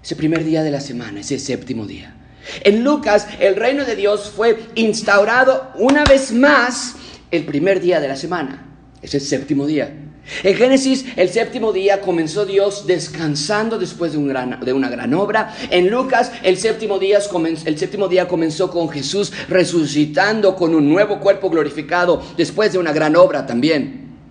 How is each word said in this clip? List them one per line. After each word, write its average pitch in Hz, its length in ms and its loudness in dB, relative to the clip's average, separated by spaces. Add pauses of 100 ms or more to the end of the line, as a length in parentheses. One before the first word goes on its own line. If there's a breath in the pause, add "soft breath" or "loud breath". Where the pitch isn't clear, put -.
Ese 160 140 -8
primer 160 300 -2
día 156 180 0
de 151 80 -2
la 139 80 -4
semana, 117 400 -10
ese 131 180 -6
séptimo 117 480 -6
día. - 300 -16 (480 loud breath)
En 214 200 4
Lucas, 220 440 2 (120 loud breath)
el 190 180 4
reino 269 260 0
de 226 140 -2
Dios 202 380 0
fue 220 220 2 (180)
instaurado 220 1000 2
una 277 300 4
vez 269 260 6
más 247 640 2 (360 loud breath)
el 160 140 0
primer 175 360 0
día 175 180 2
de 143 80 -2
la 135 80 -4
semana, 160 500 -8 (360)
ese 143 180 -4
séptimo 143 480 -2
día. - 380 -4 (380 loud breath)
En 185 120 4
Génesis, 262 500 2 (100)
el 180 140 2
séptimo 226 440 -2
día 190 280 2
comenzó 180 440 -2
Dios 196 400 0
descansando 180 920 -2
después 170 320 -4
de 147 80 -2
un 143 80 0
gran, 123 320 -4
de 127 140 -2
una 135 140 0
gran 120 280 -4
obra. 208 400 -2 (160 loud breath)
En 180 180 4
Lucas, 240 420 0 (120 loud breath)
el 185 140 2
séptimo 214 420 -2
día 196 200 2
comen-, 165 460 -2
el 156 140 -2
séptimo 196 280 -4
día 180 200 2
comenzó 165 420 -2
con 160 200 -2
Jesús 151 440 -6 (140)
resucitando 175 1080 2
con 165 200 0
un 147 120 4
nuevo 202 320 2
cuerpo 190 300 2
glorificado 156 720 0 (160 loud breath)
después 175 360 0
de 190 40 0
una 165 160 0
gran 156 220 2
obra 160 320 6
también. 127 680 -2 (120)